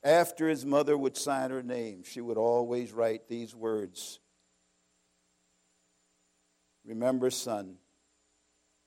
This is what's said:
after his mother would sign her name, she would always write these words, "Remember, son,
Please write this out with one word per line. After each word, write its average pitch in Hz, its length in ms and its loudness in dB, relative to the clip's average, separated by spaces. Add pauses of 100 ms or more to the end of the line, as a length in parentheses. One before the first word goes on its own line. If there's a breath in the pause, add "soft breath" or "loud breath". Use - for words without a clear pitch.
after 160 460 4
his 147 180 0
mother 143 320 4
would 135 200 0
sign 131 340 -2
her 131 100 -4
name, 117 420 -6
she - 180 -12
would 117 160 -4
always 120 560 2
write 113 340 -2
these 117 260 -8
words, 110 680 -6 (2750)
"Remember, 123 440 2
son, 104 480 -6 (1080)